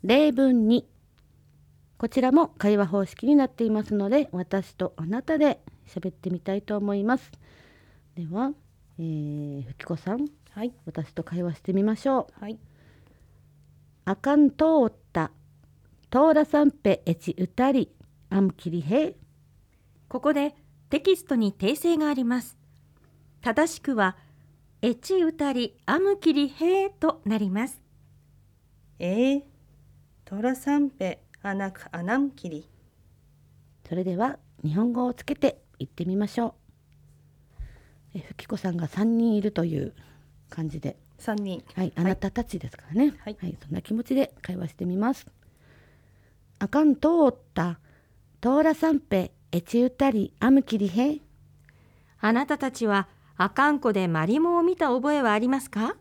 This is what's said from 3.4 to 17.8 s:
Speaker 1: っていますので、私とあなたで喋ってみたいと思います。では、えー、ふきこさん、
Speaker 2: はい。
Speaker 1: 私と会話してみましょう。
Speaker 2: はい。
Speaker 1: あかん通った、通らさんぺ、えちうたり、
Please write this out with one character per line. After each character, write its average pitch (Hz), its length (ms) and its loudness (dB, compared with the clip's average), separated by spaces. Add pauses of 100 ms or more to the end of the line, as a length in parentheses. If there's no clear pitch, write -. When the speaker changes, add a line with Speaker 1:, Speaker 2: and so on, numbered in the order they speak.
Speaker 1:
っ 254 40 -2
て - 140 -6
い 226 80 0
ま 214 140 0
す 214 100 -4
の 202 140 0
で、 277 240 2
私 185 420 -4
と 185 220 -6
あ 160 100 -8
な 226 160 -4
た 311 160 -2
で 294 220 2 (260)
喋 190 220 -10
っ - 20 -6
て - 200 -10
み 180 100 -6
た 190 160 -6
い 202 60 -6
と 208 140 -6
思 202 200 -2
い 202 80 -2
ま 240 140 2
す。 - 120 -14 (840)
で 170 100 -10
は、 220 240 -4 (480)
え 170 40 -8
ー、 147 680 -8
ふ 135 80 -16
き - 80 -18
こ 170 100 -8
さ 185 220 -8
ん、 285 100 -4 (240)
Speaker 2:
は 208 140 -12
い。 247 80 -6 (120)
Speaker 1:
私 156 300 -12
と 160 80 -8
会 175 220 -6
話 170 100 -4
し - 60 -18
て 190 120 -6
み 190 120 2
ま 214 100 0
し - 140 -12
ょ 262 180 0 (140)
う。 - 40 -14
Speaker 2:
は 208 40 -12
い。 220 100 -14 (1500)
Speaker 1:
あ 196 120 -2
か 285 200 0
ん 294 140 6
通 - 60 -18 (320)
っ - 40 -6 (200)
た、 160 180 -2 (800)
通 302 240 6
ら 302 100 4
さ 294 200 2
ん 294 80 4
ぺ、 - 340 0
え 170 80 0
ち - 240 -8
う 185 80 -2
た 254 240 0
り、 269 220 0 (380)